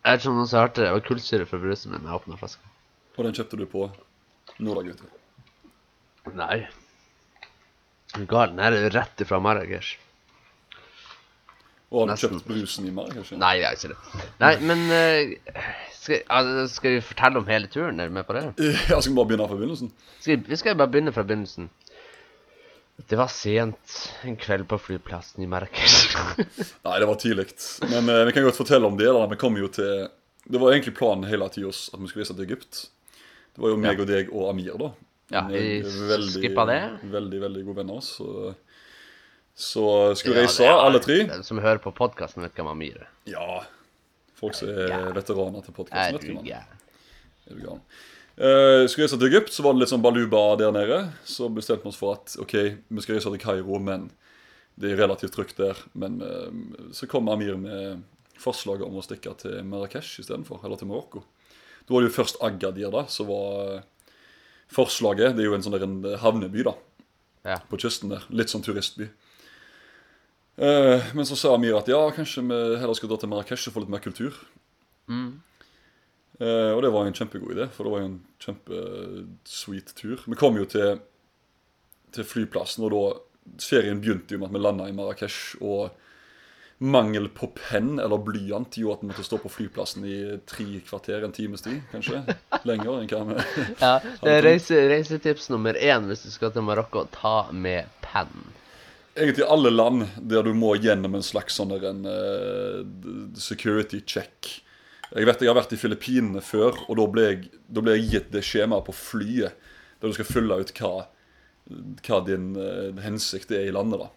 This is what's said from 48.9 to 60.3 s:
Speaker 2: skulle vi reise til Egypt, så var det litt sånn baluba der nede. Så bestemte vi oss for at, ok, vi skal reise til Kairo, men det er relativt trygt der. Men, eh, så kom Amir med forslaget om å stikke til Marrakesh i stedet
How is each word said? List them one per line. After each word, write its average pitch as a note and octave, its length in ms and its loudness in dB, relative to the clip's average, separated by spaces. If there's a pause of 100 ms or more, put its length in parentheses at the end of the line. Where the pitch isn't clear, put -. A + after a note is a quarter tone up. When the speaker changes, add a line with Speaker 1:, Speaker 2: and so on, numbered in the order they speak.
Speaker 2:
skulle D3+ 140 2
vi - 20 4
reise C#3 140 0
til C3 100 6
Egypt, G#3+ 240 6
så - 80 -6
var C#3+ 140 8
det B2+ 80 6
litt A#2+ 80 0
sånn A#2+ 100 2
baluba A#2 380 6 (180)
der G#2+ 160 4
nede. G#2 220 2 (280)
Så - 300 -8
bestemte A2 320 -2
vi G2+ 60 -10
oss - 80 -14
for G2 180 -2
at, - 240 -16
ok, - 120 -10 (360)
vi G#2+ 140 -6
skal A2 100 -2
reise G#2 160 -2
til G2+ 80 -6
Kairo, G2 400 -4
men F#2+ 300 -6 (680)
det G2+ 140 -4
er G2 140 0
relativt F#2+ 320 -2
trygt - 200 -8
der. G2 220 -2 (160)
Men, G2 260 -8
eh, E2+ 720 -12
så - 160 -12
kom A#2+ 220 0
Amir G#2 260 -2
med G2 460 -10 (400)
forslaget G2+ 420 -6
om F#2+ 140 -10
å F#2+ 80 -12
stikke - 320 -14
til G2+ 240 -10
Marrakesh G2+ 560 -10
i - 80 -16
stedet - 240 -10